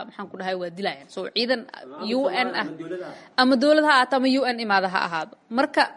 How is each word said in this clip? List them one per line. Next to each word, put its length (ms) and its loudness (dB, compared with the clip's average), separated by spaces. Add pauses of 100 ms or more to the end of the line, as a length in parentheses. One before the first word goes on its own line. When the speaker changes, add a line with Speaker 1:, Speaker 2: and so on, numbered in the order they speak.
Speaker 1:
maxaan 240 -14
ku 100 -18
dhahay, 180 -4
waa 140 -8
dilayaan. 380 -8
So, 120 -12 (120)
ciidan 380 -2
Speaker 2:
Ama 340 -16
Speaker 1:
U 240 0
N 200 0
Speaker 2:
Soomaaliya 40 -4
Speaker 1:
ah, 160 -4
Speaker 2:
ama 80 -12
dowladaha. 380 -12 (240)
Speaker 1:
ama 180 6
dowlad 300 4
ha 80 6
ahaato 220 4
ama 120 2
U 160 2
N 160 -2
imaada 320 2
ha 140 -2
ahaado. 280 -6 (120)
Marka 380 0 (140)